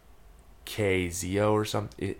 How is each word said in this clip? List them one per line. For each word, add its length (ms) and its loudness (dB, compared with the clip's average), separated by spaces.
K 460 0
Z 300 -2
O 120 4
or 120 2
something. 460 -4
It, 100 -8